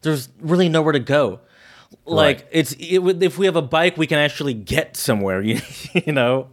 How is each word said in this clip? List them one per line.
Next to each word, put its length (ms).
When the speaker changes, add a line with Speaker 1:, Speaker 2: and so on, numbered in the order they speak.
Speaker 1:
there's 300
really 300
nowhere 240
to 40
go. 420
Like, 320
Speaker 2:
Right. 120
Speaker 1:
it's, 220
it 260
would, 240
if 160
we 80
have 100
a 60
bike, 340
we 100
can 120
actually 360
get 420
somewhere, 460
<laughs> 80
you, 100
you 200
know? 400